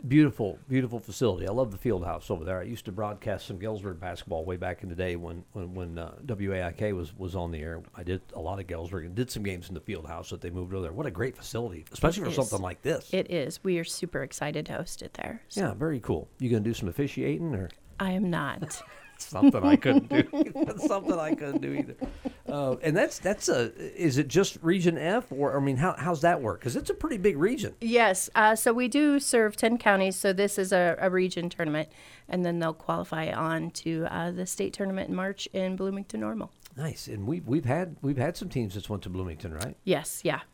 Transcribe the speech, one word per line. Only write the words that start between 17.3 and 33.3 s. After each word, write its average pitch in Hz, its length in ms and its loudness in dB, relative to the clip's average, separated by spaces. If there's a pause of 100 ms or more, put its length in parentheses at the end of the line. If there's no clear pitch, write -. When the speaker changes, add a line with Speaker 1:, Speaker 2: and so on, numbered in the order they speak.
Speaker 1:
or? 95 140 -4 (300)
Speaker 2:
I 190 120 -2
am 185 180 2
not. 151 580 -4
<laughs> - 40 -20 (260)
Speaker 1:
Something - 460 6
I 294 120 8
couldn't - 340 6
do. 294 420 2
<laughs> 285 140 -2
That's 208 220 -2
something - 260 0
I - 220 0
couldn't 143 260 -2
do 139 120 -2
either. - 220 -4 (560)
Uh, 139 300 0
and 160 160 2
that's, 285 220 2
that's 202 300 0
a, 120 220 2 (240)
is 151 220 2
it 143 100 4
just 185 360 4
Region 170 340 4
F 180 340 0
or, 135 240 2
I 143 80 2
mean, 135 140 2
how, 170 180 2
how's 156 260 -2
that 170 200 6
work? 101 200 -2
'Cause 123 140 -2
it's 277 140 -2
a 392 60 2
pretty 302 220 -2
big 180 200 4
region. 208 440 0
Speaker 2:
Yes. 226 520 4
Uh, 220 220 8
so 226 180 4
we 247 140 2
do 285 320 4
serve 226 360 4
ten 233 220 4
counties. 190 380 4
So 196 180 2
this 196 240 2
is 190 160 2
a, 175 260 6
a 185 120 2
region 180 380 0
tournament, 156 400 -2 (380)
and 180 160 0
then 170 140 0
they'll 165 160 0
qualify 165 580 -4